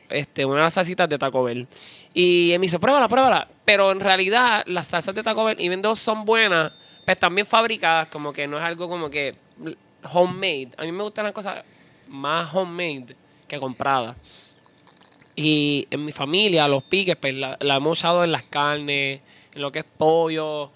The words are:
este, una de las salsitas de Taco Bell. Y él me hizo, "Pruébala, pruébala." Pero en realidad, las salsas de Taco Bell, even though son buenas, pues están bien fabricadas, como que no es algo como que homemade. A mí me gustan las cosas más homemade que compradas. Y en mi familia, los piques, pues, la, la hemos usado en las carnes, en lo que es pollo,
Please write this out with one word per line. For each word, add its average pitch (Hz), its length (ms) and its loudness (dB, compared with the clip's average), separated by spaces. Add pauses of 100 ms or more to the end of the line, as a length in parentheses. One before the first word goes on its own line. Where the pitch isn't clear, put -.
este, 139 340 -4
una 135 140 0
de 156 60 4
las 165 100 2
salsitas 180 340 0
de 147 120 -2
Taco 135 240 0
Bell. 123 240 -4 (480)
Y 175 360 4
él 175 80 2
me 190 60 0
hizo, 175 140 0
"Pruébala, 247 280 4
pruébala." 240 400 2 (160)
Pero 196 280 4
en 190 80 -2
realidad, 202 680 2
las 175 220 -4
salsas 180 260 -4
de 214 80 -6
Taco 220 220 -2
Bell, 220 160 0
even 180 240 -2
though 220 120 2
son 214 300 -4
buenas, 202 460 2 (340)
pues 185 100 2
están 175 200 2
bien 202 100 0
fabricadas, 196 600 2
como 147 260 -10
que 143 140 -6
no 147 100 -8
es 160 60 -6
algo 170 260 -8
como 170 220 -6
que 143 240 -6 (760)
homemade. 180 680 0
A - 60 -10
mí 165 80 -6
me 190 120 -8
gustan 208 220 -6
las 208 80 -6
cosas 196 300 -12 (440)
más 147 480 -4
homemade 170 600 -4 (320)
que 147 120 -10
compradas. 131 560 -2 (1200)
Y 147 560 2
en 143 120 -6
mi 151 80 -8
familia, 160 560 2
los 139 160 2
piques, 185 320 0
pues, 135 200 -6
la, 135 260 -8
la 139 140 2
hemos 151 240 0
usado 175 240 2
en 170 80 2
las 139 120 -2
carnes, 143 800 -4 (320)
en 147 80 -14
lo 143 100 -6
que 156 80 -8
es 160 60 -8
pollo, 156 920 0